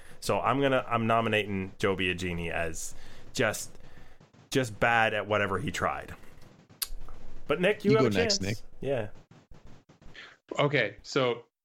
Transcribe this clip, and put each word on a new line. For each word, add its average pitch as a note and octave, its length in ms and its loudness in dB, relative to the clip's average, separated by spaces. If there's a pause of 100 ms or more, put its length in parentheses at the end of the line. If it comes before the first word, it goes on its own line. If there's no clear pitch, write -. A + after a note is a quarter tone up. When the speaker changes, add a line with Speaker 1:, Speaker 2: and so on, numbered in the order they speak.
(200)
Speaker 1:
So G2+ 200 0
I'm A#2 220 2
gonna, C3 260 4
I'm A2+ 200 0
nominating G#2+ 720 2
Joe G2 180 2
Biagini F2 540 -2
as E2 420 -4 (400)
just, - 460 -2 (720)
just A#2+ 280 0
bad A2+ 360 6
at G#2 120 -2
whatever G2+ 300 4
he A2+ 140 -2
tried. - 420 -2 (1300)
But D#3 120 0
Nick, G3+ 240 2
you G3+ 100 6
Speaker 2:
You A3 40 6
Speaker 1:
have G#3 160 4
Speaker 2:
go F#2+ 60 4
Speaker 1:
a - 20 4
Speaker 2:
next, - 160 2
Speaker 1:
chance. - 40 -4
Speaker 2:
Nick. G2 160 0 (220)
Speaker 1:
Yeah. A#2+ 280 -2 (1500)
Speaker 3:
Okay, C3+ 460 2
so B2 400 0 (220)